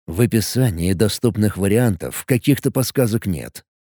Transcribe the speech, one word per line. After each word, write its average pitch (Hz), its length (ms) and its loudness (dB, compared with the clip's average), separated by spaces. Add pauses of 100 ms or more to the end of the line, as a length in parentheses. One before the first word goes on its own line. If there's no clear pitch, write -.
в 82 120 -4
описании 101 720 2
доступных 104 640 0
вариантов 98 680 0
каких-то 131 460 0
подсказок 120 560 -2
нет. 67 360 -6 (180)